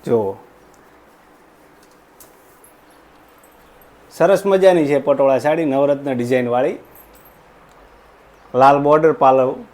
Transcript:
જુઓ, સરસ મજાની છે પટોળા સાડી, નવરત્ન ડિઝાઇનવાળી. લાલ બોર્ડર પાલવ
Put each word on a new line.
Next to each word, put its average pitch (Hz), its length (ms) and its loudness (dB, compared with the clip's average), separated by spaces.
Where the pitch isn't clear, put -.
જુઓ, 110 300 -4
સરસ 180 340 0
મજાની 185 420 2
છે 143 120 0
પટોળા 135 400 0
સાડી, 156 260 -2
નવરત્ન 139 480 -2
ડિઝાઇનવાળી. 123 640 -2
લાલ 139 240 4
બોર્ડર 156 320 2
પાલવ 131 440 0